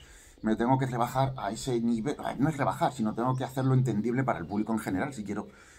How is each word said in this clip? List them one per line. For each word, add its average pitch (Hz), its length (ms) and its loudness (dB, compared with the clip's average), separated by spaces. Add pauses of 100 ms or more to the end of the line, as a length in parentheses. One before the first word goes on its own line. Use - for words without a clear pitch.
(420)
me 110 160 2
tengo 123 200 4
que 131 80 0
rebajar 131 520 0
a 104 140 -4
ese 117 280 -2
nivel, 117 380 0 (200)
no 143 120 2
es 147 80 -2
rebajar, 143 340 0
sino 107 240 -2
tengo 123 220 2
que 131 80 -4
hacerlo 131 280 2
entendible 120 520 2
para 101 140 0
el 82 60 -6
público 104 280 -2
en 110 60 0
general, 107 340 -2
si 104 100 -8
quiero 101 240 -6 (320)